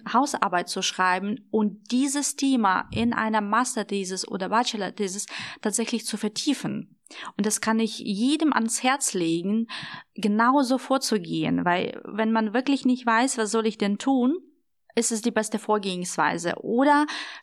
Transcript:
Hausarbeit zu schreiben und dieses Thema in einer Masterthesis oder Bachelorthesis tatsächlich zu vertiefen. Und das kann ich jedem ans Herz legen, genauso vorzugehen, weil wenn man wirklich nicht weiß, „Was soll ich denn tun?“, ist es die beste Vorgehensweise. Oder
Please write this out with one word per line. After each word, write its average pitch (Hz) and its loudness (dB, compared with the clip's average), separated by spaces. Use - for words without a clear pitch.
Hausarbeit 196 0
zu 190 -4
schreiben 185 0
und 208 -2
dieses 269 0
Thema 233 2
in 233 0
einer 220 0
Masterthesis 202 -2
oder 185 -6
Bachelorthesis 208 -2
tatsächlich 220 -2
zu - -4
vertiefen. - -4
Und 202 0
das - 0
kann 220 2
ich 220 -2
jedem 269 0
ans 226 -2
Herz 269 0
legen, 185 0
genauso 233 4
vorzugehen, 175 0
weil 175 0
wenn 220 -2
man 220 2
wirklich 262 2
nicht 247 2
weiß, 240 4
„Was 214 0
soll 220 2
ich 214 0
denn 202 2
tun?“, 269 2
ist 233 2
es 214 -2
die 233 2
beste 214 0
Vorgehensweise. 180 0
Oder 285 4